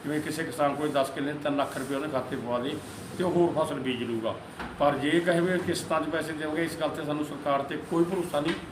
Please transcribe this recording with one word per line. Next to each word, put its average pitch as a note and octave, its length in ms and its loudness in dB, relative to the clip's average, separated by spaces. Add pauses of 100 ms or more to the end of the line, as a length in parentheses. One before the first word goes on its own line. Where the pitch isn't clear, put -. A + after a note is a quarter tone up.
ਜਿਵੇਂ D3+ 180 -2
ਕਿਸੇ D#3 220 -4
ਕਿਸਾਨ C#3+ 320 2
ਕੋਲ D3 160 0
ਦਸ C3+ 180 2
ਕਿੱਲੇ D3 240 -4
ਨੇ, D3 100 -6
ਤਿੰਨ C#3 140 0
ਲੱਖ C3+ 200 0
ਰੁਪਇਆ C3+ 200 -2
ਉਹਨੇ D3+ 120 -2
ਖਾਤੇ C3 260 -2
ਪਵਾ A#2+ 240 -2
ਦੇ C#3+ 160 -2 (420)
ਤੇ F3+ 60 0
ਉਹ F3+ 80 2
ਹੋਰ D#3 340 4
ਫਸਲ C#3+ 140 -4
ਬੀਜ B2 240 0
ਲੂਗਾ। A2+ 320 -2 (440)
ਪਰ C#3+ 180 6
ਜੇ D3+ 220 4
ਕਹੇ E3+ 200 4
ਵੀ F3+ 200 2
ਕਿਸ਼ਤਾਂ E3 420 0
'ਚ D3+ 80 -2
ਪੈਸੇ D#3+ 240 -2
ਦੇਵਾਂਗੇ, D#3 300 -2
ਇਸ D#3 160 -4
ਗੱਲ D3+ 100 2
'ਤੇ D#3+ 160 -4
ਸਾਨੂੰ D3+ 200 -2
ਸਰਕਾਰ C#3 360 0
'ਤੇ C#3+ 160 -4 (120)
ਕੋਈ E3+ 140 4
ਭਰੋਸਾ E3+ 360 0
ਨਹੀਂ। E3 140 0 (180)